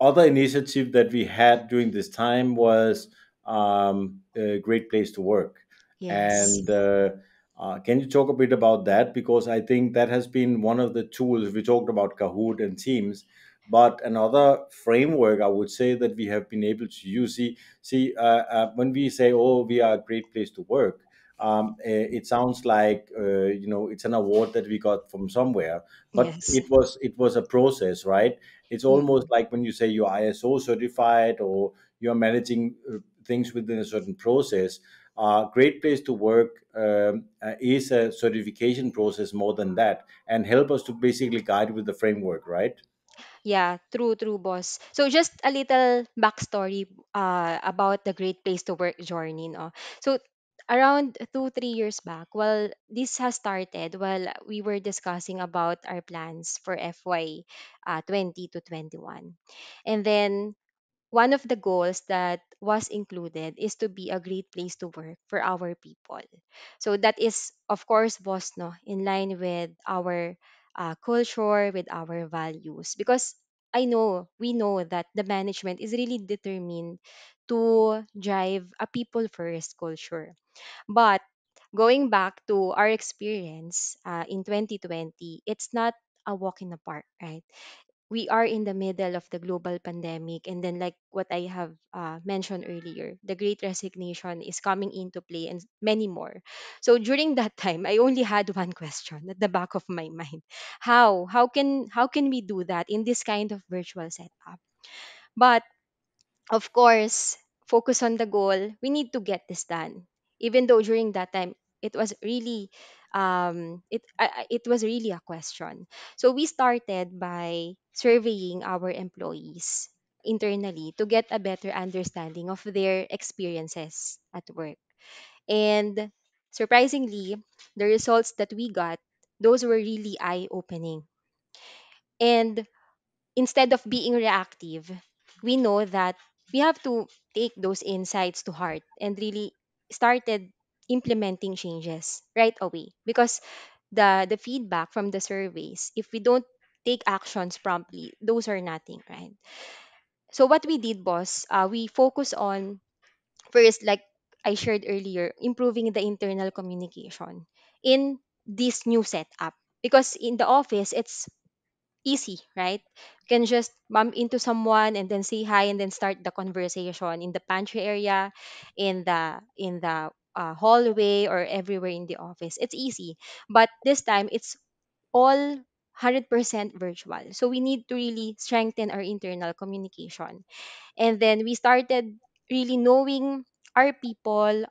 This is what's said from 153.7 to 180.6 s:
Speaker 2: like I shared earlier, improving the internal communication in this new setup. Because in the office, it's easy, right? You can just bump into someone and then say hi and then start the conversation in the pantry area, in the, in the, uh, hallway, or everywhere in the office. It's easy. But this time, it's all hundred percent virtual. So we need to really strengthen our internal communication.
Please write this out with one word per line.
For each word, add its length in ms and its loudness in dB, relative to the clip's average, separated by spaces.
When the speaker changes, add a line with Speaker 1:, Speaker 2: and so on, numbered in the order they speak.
Speaker 2:
like 200 0
I 100 0
shared 320 -2
earlier, 540 -4
improving 520 -2
the 120 -2
internal 460 -4
communication 960 -14
in 360 2
this 420 -4
new 160 4
setup. 520 -8
Because 380 4
in 160 -4
the 100 0
office, 460 2
it's 360 -8
easy, 360 -4
right? 280 -4
You 40 -20
can 180 4
just 260 0
bump 240 2
into 260 -2
someone 580 2
and 120 -4
then 140 -4
say 220 -6
hi 280 2
and 80 -4
then 100 -2
start 320 -4
the 80 -6
conversation 920 -8
in 100 -8
the 80 -8
pantry 400 -4
area, 500 -2
in 280 -2
the, 360 -2
in 240 -6
the, 300 -4
uh, 160 -6
hallway, 760 4
or 180 0
everywhere 480 -6
in 120 -12
the 100 -10
office. 440 -14
It's 140 -6
easy. 420 -10
But 220 8
this 180 2
time, 300 2
it's 240 -8
all 420 6
hundred 340 0
percent 460 -2
virtual. 560 -10
So 160 -2
we 140 0
need 280 -2
to 60 -6
really 420 -6
strengthen 540 -2
our 100 -6
internal 540 -8
communication. 880 -14